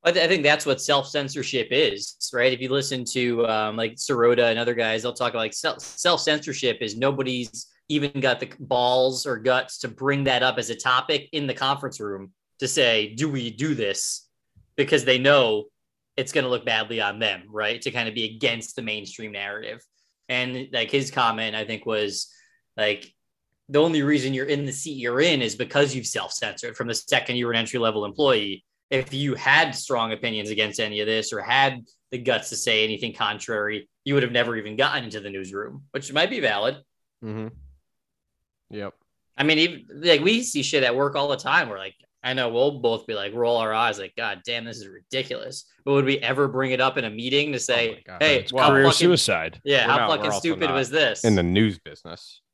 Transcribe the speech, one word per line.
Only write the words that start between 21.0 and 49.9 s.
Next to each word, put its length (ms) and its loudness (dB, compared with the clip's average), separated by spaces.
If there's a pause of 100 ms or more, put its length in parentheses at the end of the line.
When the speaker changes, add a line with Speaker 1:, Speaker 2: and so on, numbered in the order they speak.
Speaker 1:
comment, 460 0
I 80 -4
think, 220 -8
was, 460 -4 (440)
like, 360 -2 (560)
"The 120 4
only 220 4
reason 300 2
you're 140 -2
in 180 -2
the 80 -6
seat 260 -10
you're 220 0
in 220 4
is 140 -2
because 380 2
you've 120 -6
self-censored 720 -6
from 120 -4
the 60 -4
second 420 0
you 100 0
were 60 0
an 60 2
entry-level 460 0
employee." 600 2 (260)
If 220 -2
you 220 -2
had 400 2
strong 380 -2
opinions 380 -6
against 300 -2
any 200 -4
of 60 -2
this 260 -2
or 80 -6
had 440 2 (260)
the 80 -8
guts 320 -2
to 60 -8
say 280 0
anything 280 -6
contrary, 760 -4 (160)
you 100 0
would 80 6
have 100 -2
never 240 2
even 200 -8
gotten 280 0
into 160 -10
the 100 -12
newsroom, 600 -10
which 220 -8
might 180 0
be 100 -6
valid. 360 0 (460)
Speaker 2:
Mm-hmm. 260 -8 (1200)
Yep. 240 -10 (420)
Speaker 1:
I 80 0
mean, 140 4
even, 320 0
like, 300 4
we 220 2
see 200 -4
shit 220 2
at 120 2
work 200 0
all 120 0
the 80 0
time 320 0
where, 100 -10
like, 160 -12 (280)
I 120 -4
know 140 0
we'll 320 2
both 260 0
be 80 -6
like, 200 -6
roll 240 2
our 140 0
eyes, 260 0
like, 180 -12
"God 280 -6
damn, 200 -6
this 140 -12
is 100 -16
ridiculous." 760 -8 (200)
But 80 2
would 120 6
we 140 2
ever 300 0
bring 240 -2
it 80 0
up 180 2
in 60 -4
a 60 -6
meeting 420 -2
to 80 -4
say, 300 0
Speaker 2:
Oh 20 -10
my 140 -14
God. 160 -4
Speaker 1:
"Hey, 180 6
Speaker 3:
It's 120 -8
Speaker 1:
how 180 4
Speaker 3:
career 160 8
Speaker 1:
fucking, 100 8
Speaker 3:
suicide. 680 2
Speaker 1:
yeah, 220 4
Speaker 2:
We're 60 2